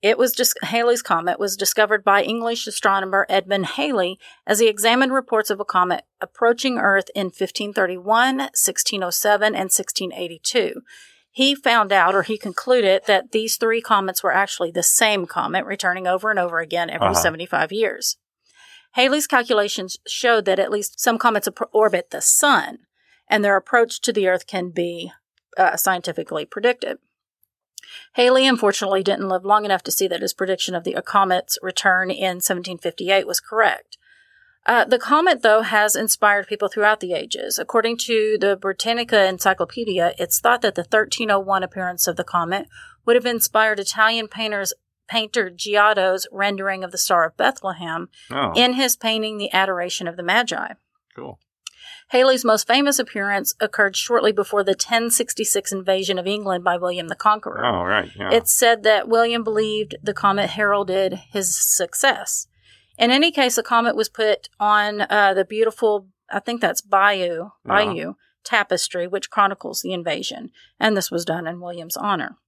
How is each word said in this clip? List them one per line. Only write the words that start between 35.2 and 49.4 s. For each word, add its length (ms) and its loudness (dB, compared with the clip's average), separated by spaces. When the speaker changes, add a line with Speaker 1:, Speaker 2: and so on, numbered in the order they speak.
Speaker 1:
though, 180 6
has 340 2
inspired 520 0
people 200 -4
throughout 320 2
the 140 -6
ages. 460 -6
According 400 0
to 400 0
the 180 2
Britannica 720 0
Encyclopedia, 880 -2
it's 220 -4
thought 240 2
that 120 0
the 80 -6
thirteen 460 -2
oh 100 2
one 240 -2
appearance 440 -6
of 100 -2
the 60 -4
comet 440 -4
would 100 4
have 100 2
inspired 540 0
Italian 480 0
painters, 460 -6
painter 420 -2
Giotto's 840 2
rendering 520 -4
of 80 -10
the 80 -10
Star 260 2
of 120 -6
Bethlehem 720 -4
Speaker 2:
Oh. 260 -4
Speaker 1:
in 180 4
his 220 0
painting 440 -4
The 120 -8